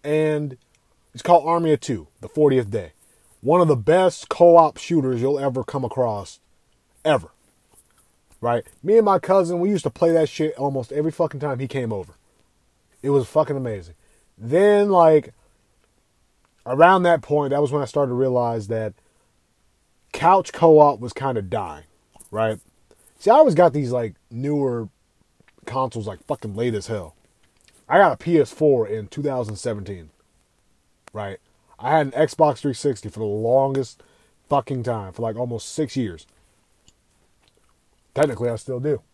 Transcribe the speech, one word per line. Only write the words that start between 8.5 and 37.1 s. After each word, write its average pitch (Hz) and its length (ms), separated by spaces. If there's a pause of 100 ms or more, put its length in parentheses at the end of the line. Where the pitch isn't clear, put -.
Me 196 140
and 226 80
my 196 160
cousin, 180 400
we 180 100
used 202 140
to 147 60
play 170 240
that 160 160
shit 156 260
almost 135 380
every 151 180
fucking 151 300
time 139 180
he 135 80
came 120 240
over. 95 220 (880)
It 135 80
was 139 180
fucking 151 300
amazing. 104 380 (420)
Then, 202 540
like, 160 420 (1300)
around 170 380
that 170 180
point, 147 300
that 143 100
was 139 120
when 147 80
I 135 40
started 135 260
to 123 40
realize 120 540
that 110 240 (1200)
couch 185 400
co-op 151 480
was 120 100
kinda 127 300
dying, 90 420 (480)
right? 110 300 (580)
See, - 100
I 220 40
always 277 220
got 170 180
these, 135 180
like, 120 240 (160)
newer 131 560 (760)
consoles, 120 420
like, 98 160
fucking 113 320
late 117 200
as 101 120
hell. 95 280 (760)
I 151 80
got 185 160
a - 40
P 170 220
S 127 140
four 131 340
in 104 220
two - 120
thousand 123 360
seventeen, 98 540 (1000)
right? 101 300 (360)
I 123 120
had 151 180
an 131 60
Xbox 151 460
three 143 140
sixty 120 360
for 101 100
the 110 60
longest 127 760 (460)
fucking 135 360
time, 110 280
for, 117 120
like, 110 120
almost 120 380
six - 240
years. 98 280 (1900)